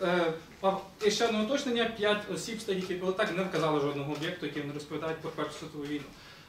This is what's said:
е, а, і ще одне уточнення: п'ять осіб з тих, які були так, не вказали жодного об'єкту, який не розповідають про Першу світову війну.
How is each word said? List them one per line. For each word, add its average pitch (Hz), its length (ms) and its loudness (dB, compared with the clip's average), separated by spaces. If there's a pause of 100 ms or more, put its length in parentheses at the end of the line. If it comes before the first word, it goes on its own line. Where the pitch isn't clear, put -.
е, 175 300 4 (300)
а, 190 100 6 (320)
і 208 60 6
ще 233 160 4
одне 214 160 2
уточнення: 240 420 2
п'ять 208 500 2
осіб - 260 -4
з - 40 -10
тих, 190 120 0
які 180 180 -2
були 185 180 2
так, 185 240 2
не 190 60 2
вказали 156 380 2
жодного 143 320 0
об'єкту, 160 340 -4
який 143 180 -4
не 143 80 -6
розповідають 156 460 -6
про 160 120 -8
Першу 147 220 -4
світову 147 320 -8
війну. 143 200 -4 (440)